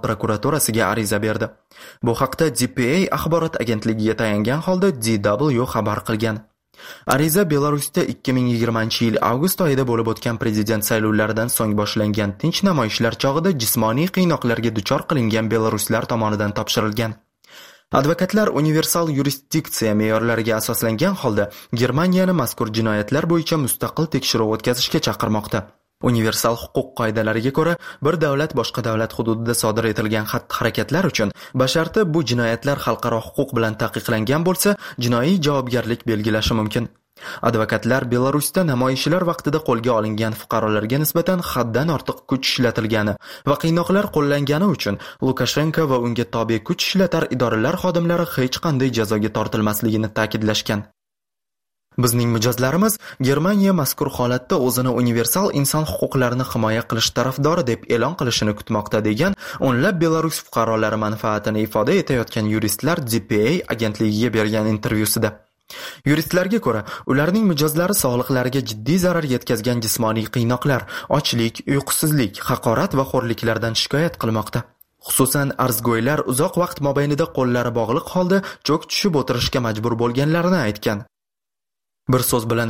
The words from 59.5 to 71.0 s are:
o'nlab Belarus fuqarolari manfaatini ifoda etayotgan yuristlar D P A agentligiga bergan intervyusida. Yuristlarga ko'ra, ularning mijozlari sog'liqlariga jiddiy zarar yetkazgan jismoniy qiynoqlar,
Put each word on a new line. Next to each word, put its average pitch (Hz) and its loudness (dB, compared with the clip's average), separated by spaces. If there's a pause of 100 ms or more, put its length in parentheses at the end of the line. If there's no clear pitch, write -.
o'nlab 135 2
Belarus 160 2
fuqarolari 110 0
manfaatini 107 -2
ifoda 113 0
etayotgan 117 -2
yuristlar 110 0 (140)
D - 2 (140)
P - -10 (180)
A 160 2 (200)
agentligiga 110 0
bergan 107 2 (100)
intervyusida. 107 0 (800)
Yuristlarga 180 2
ko'ra, 110 2 (300)
ularning 175 2
mijozlari 156 0
sog'liqlariga 127 0
jiddiy 110 0
zarar 170 2
yetkazgan 120 0
jismoniy 110 0 (100)
qiynoqlar, 123 2 (360)